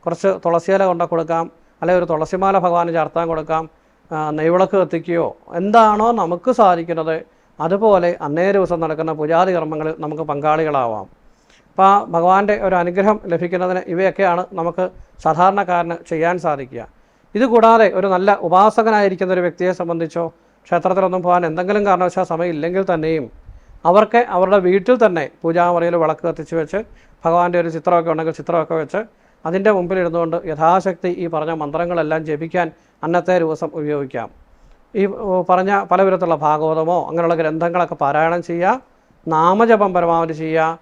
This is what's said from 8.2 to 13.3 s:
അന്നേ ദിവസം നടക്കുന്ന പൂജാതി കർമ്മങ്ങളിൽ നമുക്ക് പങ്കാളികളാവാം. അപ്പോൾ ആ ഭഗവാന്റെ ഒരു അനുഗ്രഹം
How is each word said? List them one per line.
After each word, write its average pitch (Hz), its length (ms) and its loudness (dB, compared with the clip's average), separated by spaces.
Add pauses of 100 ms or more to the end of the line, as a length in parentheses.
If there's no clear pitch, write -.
അന്നേ 156 200 0 (100)
ദിവസം 175 280 0
നടക്കുന്ന 160 360 -4
പൂജാതി 165 360 2
കർമ്മങ്ങളിൽ 156 480 -4
നമുക്ക് 151 260 -8
പങ്കാളികളാവാം. 143 760 -2 (680)
അപ്പോൾ 190 160 2
ആ 196 60 6 (220)
ഭഗവാന്റെ 190 400 2 (100)
ഒരു 185 160 0
അനുഗ്രഹം 190 360 0 (140)